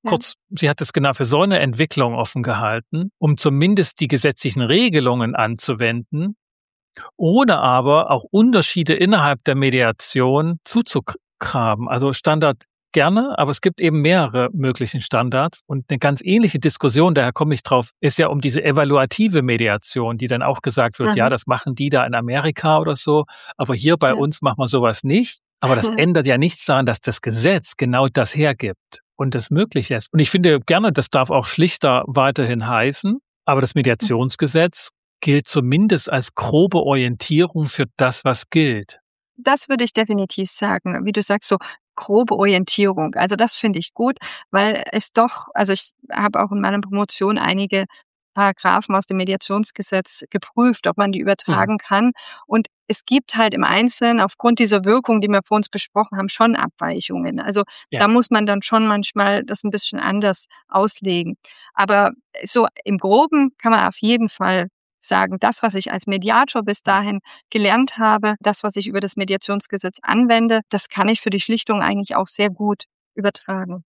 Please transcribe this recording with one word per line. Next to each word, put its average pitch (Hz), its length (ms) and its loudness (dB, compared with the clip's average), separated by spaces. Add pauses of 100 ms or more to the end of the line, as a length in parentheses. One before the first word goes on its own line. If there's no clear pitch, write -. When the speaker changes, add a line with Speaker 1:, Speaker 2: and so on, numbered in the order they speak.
Speaker 1:
Ja. 226 80 -6
Speaker 2:
Kurz, 220 240 -4 (160)
sie 165 180 -2
hat 147 120 -2
es 147 120 -6
genau 135 220 2
für 135 100 -2
so 147 180 2
eine 196 180 2
Entwicklung 131 540 0
offen 120 280 -4
gehalten, 117 760 -4
um 151 200 2
zumindest 156 600 2
die 143 80 0
gesetzlichen 135 540 0
Regelungen 127 760 2
anzuwenden, 117 1000 -2 (800)
ohne 196 420 4
aber 131 520 4
auch 127 200 0
Unterschiede 196 640 2
innerhalb 160 500 2
der 139 100 2
Mediation 131 1080 2
zuzugraben. - 1200 -4
Also 131 240 0
Standard 156 520 0 (280)
gerne, 202 460 2
aber 143 120 0
es 139 100 -4
gibt - 200 0
eben 156 200 2
mehrere 143 520 2
möglichen 131 480 -2
Standards. 127 680 -2
Und 135 240 -6
eine 135 80 -2
ganz 143 260 0
ähnliche 190 340 2
Diskussion, 147 560 2
daher 123 180 2
komme 151 220 0
ich - 80 -6
drauf, 123 280 0 (100)
ist 139 180 0
ja 165 100 4
um 143 120 -2
diese 123 240 -2
evaluative 143 800 2
Mediation, 117 720 -2
die 120 100 -6
dann 120 160 -2
auch 131 200 -2
gesagt 117 360 -2
wird, 113 120 0
Speaker 1:
Mhm. 107 60 0
Speaker 2:
ja, 117 120 2
das 123 180 -2
machen 127 280 -4
die 139 160 -4
da 131 160 2
in 123 80 -4
Amerika 143 640 0
oder 156 180 -2
so, 151 300 0 (300)
aber 135 180 -2
hier 143 220 2
bei 151 120 2
Speaker 1:
Ja. 127 60 2
Speaker 2:
uns 147 280 -4
machen 131 160 0
wir 131 100 -2
sowas 120 360 0
nicht. 196 360 0 (200)
Aber 131 160 2
das 156 120 0
Speaker 1:
<laughs> 170 200 2
Speaker 2:
ändert 165 180 2
ja 127 120 4
nichts 165 260 0
daran, 135 220 2
dass 113 140 -2
das - 200 -4
Gesetz 123 560 0
genau 127 320 2
das 143 260 0
hergibt 139 680 -4 (140)
und 135 180 -2
das 117 160 -4
möglich 156 400 0
ist. 117 220 -6
Und 165 80 2
ich 139 100 2
finde 175 300 4
gerne, 190 320 2
das - 180 -2
darf 131 200 2
auch 107 160 2
schlichter 147 600 0
weiterhin 127 600 0
heißen, 139 520 0 (260)
aber 135 160 2
das 131 140 -2
Mediationsgesetz 139 1160 0 (300)
gilt 143 280 2
zumindest 160 600 2
als 127 240 -4
grobe 170 440 2
Orientierung 147 880 0
für 135 200 -2 (100)
das, 127 280 0
was 131 260 0
gilt. 131 500 -2 (360)
Speaker 1:
Das 269 320 0
würde 254 160 0
ich - 80 -4
definitiv 202 580 -2
sagen. 185 540 -4
Wie 208 80 -2
du 208 100 -2
sagst, - 260 -2
so 190 100 2 (380)
grobe 226 400 2
Orientierung. 190 800 0
Also 190 180 0
das 214 220 0
finde 196 240 -2
ich - 140 -12
gut, 254 240 -2 (340)
weil 202 400 0
es - 200 -4
doch, - 420 0
also 196 180 0
ich - 180 -4 (220)
habe 208 280 -2
auch 196 120 -2
in 202 80 -2
meiner 202 200 -2
Promotion 202 580 -2
einige 190 480 -2 (480)
Paragraphen 196 600 0
aus 196 120 0
dem 190 100 -4
Mediationsgesetz 190 1120 -4
geprüft, 233 560 0
ob - 100 0
man 202 140 0
die 190 80 -4
übertragen 196 540 0
Speaker 2:
Mhm. 208 60 -2
Speaker 1:
kann. 226 340 2 (340)
Und 220 220 0 (180)
es - 180 -6
gibt 262 300 0
halt 220 180 2
im - 120 0
Einzelnen 233 560 2
aufgrund 226 400 0
dieser 202 240 2
Wirkung, 226 360 2
die 208 80 -2
wir 196 140 2
vor 214 140 -2
uns 208 120 -2
besprochen 208 500 -4
haben, 196 100 -4
schon 226 260 2
Abweichungen. 175 840 -6
Also 202 240 -2 (260)
Speaker 2:
Ja. 131 100 -6
Speaker 1:
da 202 80 4
muss 233 220 2
man 214 160 0
dann 202 160 -2
schon 220 240 0
manchmal 202 580 -2
das 202 200 -10
ein 208 60 -2
bisschen 202 280 -6
anders 202 480 -2 (220)
auslegen. 190 680 -2 (380)
Aber 202 380 2 (320)
so - 240 0 (160)
im 196 140 -2
Groben 277 600 4
kann 226 140 0
man - 160 2
auf 196 100 -6
jeden 226 300 0
Fall 185 400 -2 (320)
sagen, 190 380 0
das, 220 240 0
was 202 140 -2
ich - 160 -6
als - 160 -6
Mediator 220 560 0
bis 208 160 -4
Speaker 2:
Mhm. - 40 -20
Speaker 1:
dahin 202 360 0 (300)
gelernt 220 480 2
habe, 214 420 2
das, 208 240 -2
was 208 120 -4
ich 202 120 -6
über 196 120 -4
das 196 160 -6
Mediationsgesetz 196 840 -4
anwende, 226 680 2
das - 180 -2
kann 202 200 0
ich 220 120 0
für 220 100 -2
die 196 100 -2
Schlichtung 220 420 -2
eigentlich 202 340 -2
auch 190 100 0
sehr 208 240 -2
gut 208 340 -4 (300)
übertragen. 185 760 -6